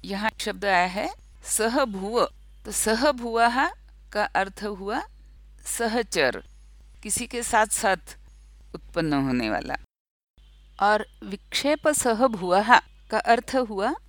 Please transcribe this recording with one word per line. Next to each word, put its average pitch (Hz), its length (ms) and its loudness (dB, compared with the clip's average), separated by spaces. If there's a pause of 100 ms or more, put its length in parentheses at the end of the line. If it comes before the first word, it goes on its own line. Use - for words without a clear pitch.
यहाँ 196 340 -4
शब्द 196 260 -6
आया 185 220 4
है 190 260 -6 (300)
सह 233 420 0
भुव। 202 440 -2 (360)
तो 214 60 -12
सह 226 400 2
भुवः 240 600 0 (400)
का 208 120 -2
अर्थ 196 400 -2
हुआ 208 400 -6 (640)
सहचर, 214 760 -2 (600)
किसी 214 240 -4
के 240 160 -6
साथ-साथ 214 760 0 (580)
उत्पन्न 160 380 -2
होने 131 360 0
वाला। 107 260 -4 (1040)
और 208 280 2 (160)
विक्षेप 269 640 -2
सह 254 400 2
भुवः 202 540 4 (300)
का 220 60 -2
अर्थ - 380 2
हुआ 226 400 -2 (120)